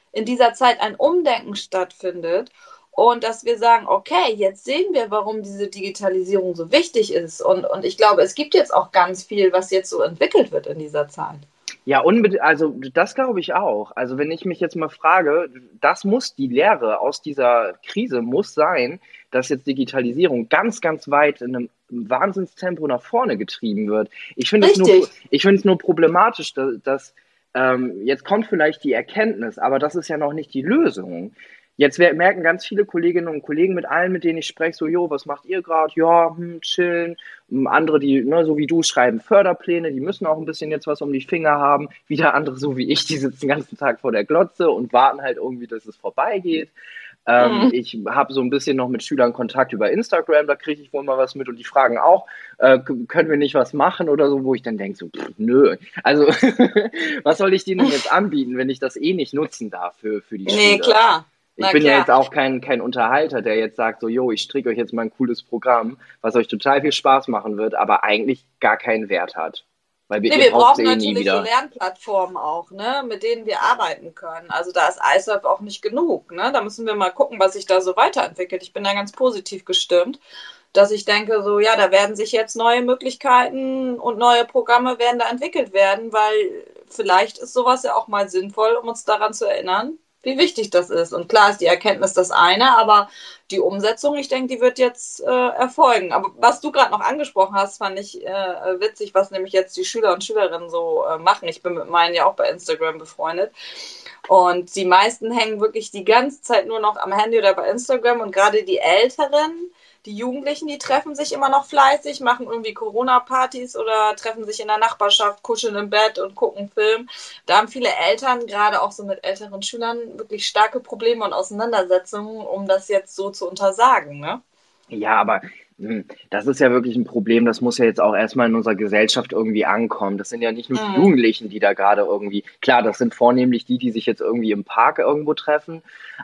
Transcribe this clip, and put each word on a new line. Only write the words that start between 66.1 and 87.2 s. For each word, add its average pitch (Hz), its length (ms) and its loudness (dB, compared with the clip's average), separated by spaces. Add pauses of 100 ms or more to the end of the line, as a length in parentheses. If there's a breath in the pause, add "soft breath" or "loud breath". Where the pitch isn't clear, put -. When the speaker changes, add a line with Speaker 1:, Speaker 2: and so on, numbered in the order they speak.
Speaker 2:
was 113 140 -2
euch 117 120 2
total 135 340 0
viel 147 100 -2
Spaß 135 360 2
machen 107 300 -6
wird, 110 180 -4
aber 101 280 2
eigentlich 107 400 -2 (160)
gar 107 160 2
keinen 110 320 -4
Wert 87 280 -4
hat." 80 280 -8 (440)
Weil 104 160 -4
wir, 113 80 2
Speaker 1:
Nee, 302 80 2
Speaker 2:
ihr 269 60 8
Speaker 1:
wir 240 60 8
Speaker 2:
braucht's 120 280 6
Speaker 1:
brauchen 117 40 2
Speaker 2:
eh 110 120 4
nie 104 180 -2
Speaker 1:
natürlich 98 160 0
so - 0 -
Speaker 2:
wieder. 98 140 2
Speaker 1:
Lernplattformen 196 960 -4
auch, 160 340 -8
ne, 240 340 -6
mit 208 180 -10
denen 233 220 -4
wir 208 160 -4
arbeiten 175 540 -2
können. 170 340 -16
Also 175 220 -6
da 175 160 2
ist - 120 -4 (160)
iSurf 196 280 -2
auch - 160 0
nicht 208 220 -14
genug, 247 500 -4
ne? 185 200 -4
Da 262 100 0
müssen 214 260 -8
wir 214 80 -2
mal 190 160 0
gucken, 202 280 -2
was 190 140 2
sich 202 140 -10
da 185 140 4
so 185 140 -2
weiterentwickelt. 185 680 -2
Ich - 100 -20
bin 208 100 -10
da 202 100 0
ganz 202 180 -6
positiv 208 540 -4
gestimmt, 180 540 0 (520 loud breath)
dass 202 200 6
ich 208 140 -4
denke, 208 380 0
so, 208 160 2
ja, 220 160 4
da 196 160 4
werden 202 240 4
sich 214 160 -6
jetzt 220 240 -2
neue 233 260 2
Möglichkeiten 254 1160 0
und 233 180 -4
neue 240 280 4
Programme 247 520 0
werden 240 220 0
da 226 100 -2
entwickelt 254 440 -4
werden, 202 400 2
weil 214 520 0 (240)
vielleicht 202 480 0